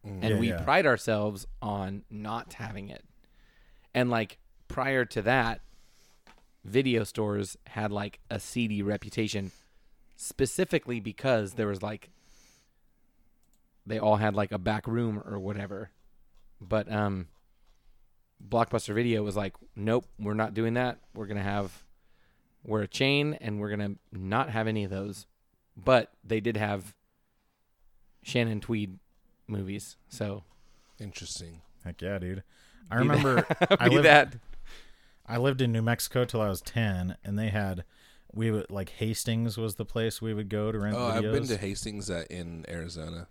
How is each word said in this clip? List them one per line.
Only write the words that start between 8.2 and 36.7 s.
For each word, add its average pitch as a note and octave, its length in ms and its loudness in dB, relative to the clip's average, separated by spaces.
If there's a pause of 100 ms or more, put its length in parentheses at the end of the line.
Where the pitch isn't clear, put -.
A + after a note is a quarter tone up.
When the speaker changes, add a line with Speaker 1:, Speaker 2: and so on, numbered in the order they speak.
Speaker 2:
a G#2+ 100 -4
seedy G#2+ 440 -2
reputation G#2 680 -2 (640)
specifically C3+ 840 -2
because G#2+ 540 0
there A2 140 0
was, G2 140 -4
like, G#2 280 -10 (1800)
they A2 140 -4
all G#2+ 180 6
had, G#2+ 180 2
like, G2+ 160 0
a G#2 80 -4
back G#2+ 280 -2
room A2+ 380 -2
or G2+ 140 -8
whatever. G2 500 -6 (720)
But, G#2 300 -2
um, G2+ 360 0 (1200)
Blockbuster A2+ 460 0
Video A2+ 300 2
was G2+ 120 -4
like, G2 200 -4 (200)
"Nope, A2+ 300 0 (120)
we're G#2 160 -4
not A2 200 0
doing A2+ 220 0
that. B2 240 -2 (140)
We're G#2+ 120 -10
gonna G2+ 180 -4
have, G2+ 400 -4 (800)
we're G#2+ 200 0
a G2+ 40 -4
chain, C#3+ 540 2
and G#2 180 -6
we're G#2 100 -4
gonna G#2 260 -4 (180)
not G2+ 360 -2
have A2 180 -2
any G#2+ 180 0
of F#2+ 60 -8
those." G2 340 -8 (500)
But A#2 380 4 (100)
they A2 160 0
did A2 160 0
have G#2 380 -2 (1300)
Shannon A2+ 400 0
Tweed G#2 380 -4 (480)
movies, G2+ 500 -8 (100)
so. G2+ 360 -6 (560)
Speaker 1:
Interesting. E2+ 600 -12 (220)
Speaker 3:
Heck F2 180 -10
yeah, F#2+ 180 -4
dude. F#2 240 -6 (480)
I A2+ 40 -4
Speaker 2:
Be A#2+ 40 4
Speaker 3:
remember C#3 360 6 (240)
Speaker 2:
that, F#3+ 180 6
<laughs> - 40 -2
Speaker 3:
I A#2+ 80 8
Speaker 2:
be B2+ 60 8
Speaker 3:
lived, D3 120 8
Speaker 2:
that. C#3+ 280 10 (920)
Speaker 3:
I A#2 100 -2
lived C3 240 2
in A#2+ 120 4
New A2+ 80 2
Mexico A#2 420 0
till A#2 180 0
I G#2+ 80 4
was F#2 120 -2
ten, F#2 640 0